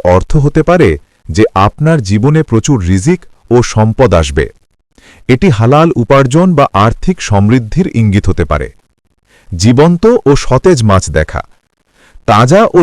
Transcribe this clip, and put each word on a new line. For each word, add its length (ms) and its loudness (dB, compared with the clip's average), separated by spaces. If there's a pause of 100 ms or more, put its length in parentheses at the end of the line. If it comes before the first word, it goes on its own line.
অর্থ 320 0
হতে 260 0
পারে 260 2 (400)
যে 160 0 (100)
আপনার 460 0
জীবনে 420 0
প্রচুর 420 -2
রিজিক 360 -2 (300)
ও 120 2
সম্পদ 520 0
আসবে। 320 -2 (800)
এটি 220 0
হালাল 460 2
উপার্জন 580 0
বা 200 2
আর্থিক 460 -2
সমৃদ্ধির 760 -2
ইঙ্গিত 340 0
হতে 160 -2
পারে। 240 -6 (800)
জীবন্ত 560 0 (220)
ও 100 4
সতেজ 480 0
মাছ 260 0
দেখা। 320 -6 (840)
তাজা 340 2 (140)
ও 80 2